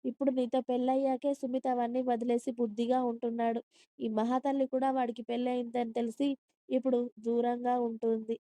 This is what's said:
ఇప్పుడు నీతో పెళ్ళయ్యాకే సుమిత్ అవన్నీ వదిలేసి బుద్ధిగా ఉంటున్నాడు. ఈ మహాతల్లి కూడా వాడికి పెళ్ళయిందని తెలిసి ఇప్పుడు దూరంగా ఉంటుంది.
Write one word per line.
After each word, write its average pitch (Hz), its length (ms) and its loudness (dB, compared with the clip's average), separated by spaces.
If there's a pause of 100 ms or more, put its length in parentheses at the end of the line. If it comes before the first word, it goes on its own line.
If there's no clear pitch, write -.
ఇప్పుడు 262 260 0
నీతో 254 320 0
పెళ్ళయ్యాకే 262 720 0
సుమిత్ 262 340 -2
అవన్నీ 240 340 0
వదిలేసి 240 500 0
బుద్ధిగా 233 520 0
ఉంటున్నాడు. 233 560 -2 (380)
ఈ 233 120 -4
మహాతల్లి 254 560 2
కూడా 262 240 0
వాడికి 247 320 -2
పెళ్ళయిందని 240 720 -2
తెలిసి 240 360 0 (400)
ఇప్పుడు 247 320 2 (220)
దూరంగా 240 580 0
ఉంటుంది. 226 640 -2